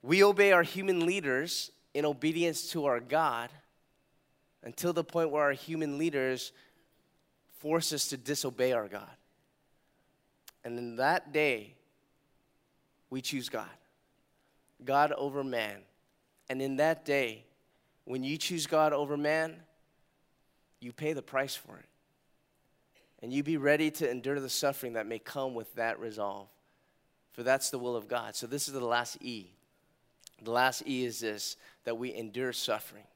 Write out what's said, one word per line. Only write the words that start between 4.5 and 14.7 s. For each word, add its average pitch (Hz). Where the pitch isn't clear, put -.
until 160
the 160
point 165
where 151
our 143
human 151
leaders 135
force 160
us 143
to 139
disobey 127
our 110
God. 101
And 120
in 117
that 147
day, 131
we 131
choose 127
God, 110